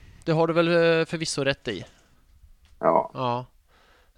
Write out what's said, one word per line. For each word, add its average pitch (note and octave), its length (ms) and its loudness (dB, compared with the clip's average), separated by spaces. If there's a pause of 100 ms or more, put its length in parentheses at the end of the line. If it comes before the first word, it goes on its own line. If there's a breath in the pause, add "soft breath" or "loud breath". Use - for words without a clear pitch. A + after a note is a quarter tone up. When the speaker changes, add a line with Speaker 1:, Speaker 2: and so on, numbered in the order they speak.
(260 soft breath)
Speaker 1:
det E3 60 -2
har E3 160 2
du E3 60 -2
väl, E3+ 140 2
eh, E3 380 2
förvisso D#3+ 380 -6
rätt C3+ 240 -4
i. G2+ 180 -6 (920)
Speaker 2:
Ja. - 340 2
Speaker 1:
Ja. B2 320 -4 (720)